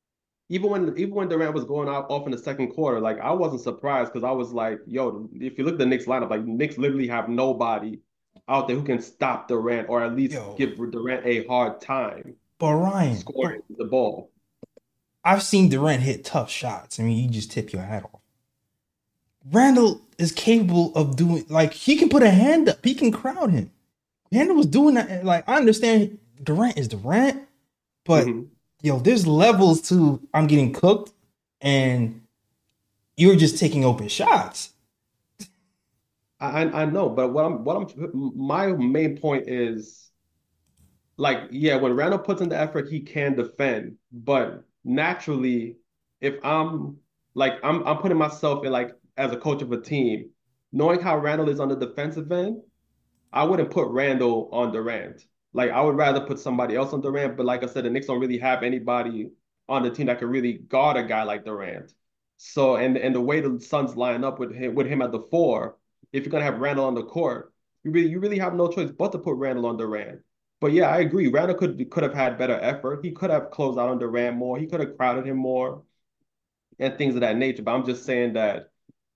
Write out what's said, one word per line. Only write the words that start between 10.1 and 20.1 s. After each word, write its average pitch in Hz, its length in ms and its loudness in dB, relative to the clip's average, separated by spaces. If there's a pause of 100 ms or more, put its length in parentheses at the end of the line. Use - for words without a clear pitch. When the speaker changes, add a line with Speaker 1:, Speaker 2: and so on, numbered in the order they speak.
Speaker 1:
least 135 160 0
Speaker 2:
Yo. 104 240 -10
Speaker 1:
give 123 200 -2
Durant 117 500 -6
a 113 200 0
hard 123 360 0
time 117 540 -6 (220)
Speaker 2:
But 151 160 2
Ryan, 170 440 0
Speaker 1:
scoring - 500 -6
Speaker 2:
but - 100 -14
Speaker 1:
the 113 60 -6
ball." 110 460 -2 (920)
Speaker 2:
I've 196 200 4
seen 190 260 6
Durant 135 340 2
hit 131 220 -2
tough 127 260 -2
shots. - 480 -8
I 110 40 -4
mean, 113 160 2
you 127 100 0
just 110 220 -4
tip - 220 -8
your 92 100 -6
hat 98 220 -8
off. - 160 -20 (1300)
Randle 247 480 6 (160)